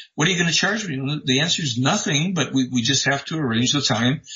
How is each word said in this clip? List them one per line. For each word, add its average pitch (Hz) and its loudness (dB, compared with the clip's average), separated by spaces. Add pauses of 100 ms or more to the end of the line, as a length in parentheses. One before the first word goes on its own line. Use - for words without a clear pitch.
(140)
What 156 2
are 190 2
you 180 0
gonna 170 2
charge 202 0
me?" 156 -6
And 139 -4
the 131 2
answer 175 0
is 120 -2
nothing, 170 0
but 135 -2
we, 131 2
we 123 0
just 131 0
have 139 0
to 165 -6
arrange 123 0
the 143 0
time. 123 0 (140)